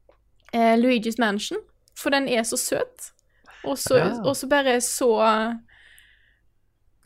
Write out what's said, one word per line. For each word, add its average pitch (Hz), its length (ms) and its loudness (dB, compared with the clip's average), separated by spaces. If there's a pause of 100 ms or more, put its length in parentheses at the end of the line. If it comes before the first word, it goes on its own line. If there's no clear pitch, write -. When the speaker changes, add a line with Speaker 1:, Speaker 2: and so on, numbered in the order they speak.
(520)
Speaker 1:
eh, 233 260 4
Luigi's 233 400 0
Mansion. 214 400 -2 (380)
For - 140 -4
den 269 180 0
er 233 160 0
så 233 120 -6
søt, - 520 -4 (560)
og 277 120 -4
så, - 220 0
Speaker 2:
Ja. 196 140 0 (100)
Speaker 1:
og 269 140 -2
så 269 120 -10
bare 269 320 2
så, - 280 -2 (2000)